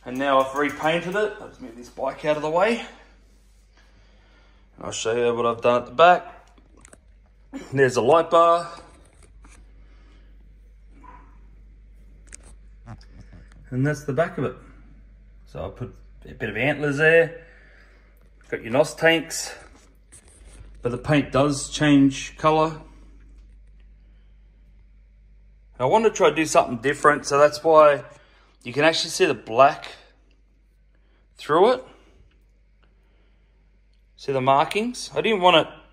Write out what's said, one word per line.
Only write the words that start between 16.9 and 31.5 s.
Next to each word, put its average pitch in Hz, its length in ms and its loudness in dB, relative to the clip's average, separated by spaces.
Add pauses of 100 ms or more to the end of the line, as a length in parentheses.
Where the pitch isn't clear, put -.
there. 160 480 2 (1040)
Got - 140 -8
your 113 100 -10
NOS 147 220 0
tanks. - 600 0 (1300)
But 120 120 -6
the 123 40 -8
paint 143 340 -2
does 135 380 -2
change 139 680 0
colour. 156 420 0 (3000)
I 123 60 -2
want 208 200 2
to 208 60 4
try 170 200 4
to 147 40 -8
do 156 120 -2
something 131 320 0
different, 143 480 0
so 139 100 -2
that's 147 260 4
why 151 400 6 (600)
you 123 100 -12
can 147 120 0
actually 160 260 0
see 185 160 0
the 143 80 -2
black 117 540 0 (1500)
through 185 360 2